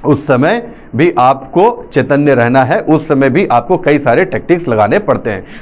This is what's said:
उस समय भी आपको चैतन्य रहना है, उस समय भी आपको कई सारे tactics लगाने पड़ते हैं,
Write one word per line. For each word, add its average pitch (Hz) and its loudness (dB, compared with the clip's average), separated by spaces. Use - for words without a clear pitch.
उस 139 0
समय 160 0
भी 170 2
आपको 139 0
चैतन्य 139 2
रहना 120 2
है, 160 0
उस 156 0
समय 135 2
भी 170 0
आपको 147 0
कई 147 0
सारे 143 2
tactics 170 -2
लगाने 110 0
पड़ते 117 -2
हैं, 90 -8